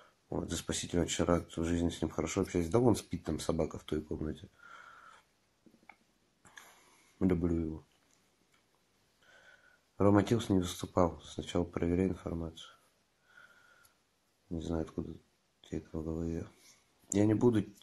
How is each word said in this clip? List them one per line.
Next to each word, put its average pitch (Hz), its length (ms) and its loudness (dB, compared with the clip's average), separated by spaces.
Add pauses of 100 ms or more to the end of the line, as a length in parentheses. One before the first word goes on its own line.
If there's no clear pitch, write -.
(300)
Вот, 82 220 -4
за 85 60 -2
Спасителя - 440 -2
очень 82 240 0
рад, 85 300 2
в 82 80 -2
жизни 85 260 0
с - 120 -6
ним 80 100 -2
хорошо 80 300 -2
общаюсь. 87 280 -2
Да 110 100 2
вон 120 160 6
спит - 280 -8
там 78 160 -4
собака 82 400 -2
в - 40 -18
той 76 180 -4
комнате. 78 480 -8 (2750)
Люблю 87 360 2
его. 80 300 -4 (2000)
Рома 101 260 8
Тилс 110 260 0
не 98 100 6
выступал. 87 640 0
Сначала - 420 -4
проверяй 87 460 0
информацию. 85 600 -8 (1800)
Не 87 120 -6
знаю, 80 200 -2
откуда 80 320 -8 (480)
тебе - 180 -8
это - 180 -12
в 80 60 -6
голове. 82 440 -4 (640)
Я 101 140 6
не 110 80 4
буду, 110 300 4 (200)